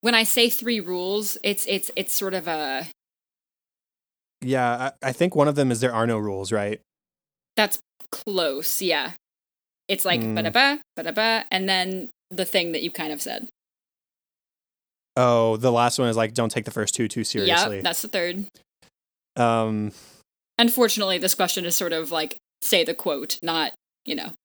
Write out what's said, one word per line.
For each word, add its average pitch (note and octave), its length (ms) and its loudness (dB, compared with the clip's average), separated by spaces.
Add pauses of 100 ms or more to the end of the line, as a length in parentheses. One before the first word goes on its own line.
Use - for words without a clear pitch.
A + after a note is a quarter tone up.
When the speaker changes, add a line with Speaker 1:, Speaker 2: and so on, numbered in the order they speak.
Speaker 1:
when A#3 140 2
I A3+ 80 6
say A#3 260 4
three A#3 320 -2
rules, F#3 600 -4
it's, G3+ 240 0
it's, G3 300 -2
it's F#3+ 160 -4
sort F#3+ 220 -2
of E3+ 140 -4
a D3+ 380 -4 (1500)
Speaker 2:
Yeah, B2+ 500 0 (120)
I, C3+ 60 -2
I C3 40 -2
think F3 220 0
one D3 140 6
of C#3+ 80 0
them C3+ 160 4
is A2+ 80 0
there B2 140 2
are A2+ 120 4
no A#2 120 0
rules, G2 340 -4
right? G#2 280 0 (760)
Speaker 1:
That's G#3 220 2 (340)
close, D#3 720 -2
yeah. D#3+ 300 0 (760)
It's G3 160 0
like, F3 160 4
Speaker 2:
Mm. A3 160 -2
Speaker 1:
ba-da-ba, C#4 440 2 (160)
ba-da-ba, A3 540 -2
and F#3+ 180 0
then F#3 420 -2 (200)
the F#3 140 -4
thing F3 280 0
that D#3+ 100 -4
you E3 80 -4
kind D#3 220 -6
of C#3+ 80 -8
said. - 280 -8 (1700)
Speaker 2:
Oh, A#2 400 4
the B2 160 2
last A#2+ 260 4
one B2+ 100 2
is, A2+ 80 0
like, A2+ 180 0
"Don't A#2 160 2
take A2+ 140 -4
the B2 80 -8
first G#2+ 220 -2
two A#2 120 0
too A2 140 -4
Speaker 1:
Yep, G#2+ 60 -2
Speaker 2:
seriously." G3 560 2
Speaker 1:
that's F3 200 -2
the A3 60 -8
third. F#3 380 -4 (880)
Speaker 2:
Um, A2 560 0 (680)
Speaker 1:
Unfortunately, A3 600 2
this F#3 160 0
question F3+ 300 0
is F3 120 -2
sort F3 160 -2
of, D#3+ 180 -4
like, D#3+ 260 -4 (260)
say F3+ 220 2
the E3 100 -4
quote, C#3+ 480 -6
not, E3 300 -2 (320)
you - 100 -6
know - 180 -8 (120)